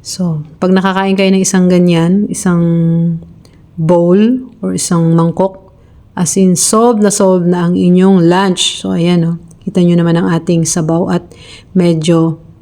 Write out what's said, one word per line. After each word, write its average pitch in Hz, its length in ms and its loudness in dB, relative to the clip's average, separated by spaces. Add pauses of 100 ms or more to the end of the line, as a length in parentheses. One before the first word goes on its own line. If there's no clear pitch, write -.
So, 165 400 -6 (160)
pag 185 160 0
nakakain 190 400 0
kayo 190 160 0
ng 190 160 2
isang 185 240 0
ganyan, 180 600 2
isang 175 320 -2 (1160)
bowl 180 720 0 (120)
or 185 120 -6
isang 170 400 -2
mangkok, 170 600 -2 (440)
as 180 200 -4
in, 185 200 2
solve 226 400 0
na 208 160 0
solve 185 320 0
na 175 240 0
ang 175 80 -2
inyong 185 480 4
lunch. 180 560 0
So, 190 160 -4
ayan, 175 240 0
no? 165 120 -2 (280)
Kita - 240 -6
nyo 175 80 2
naman 170 240 2
ang 190 160 -2
ating 165 320 -2
sabaw 165 480 -2
at 175 100 -4 (540)
medyo 165 640 0 (200)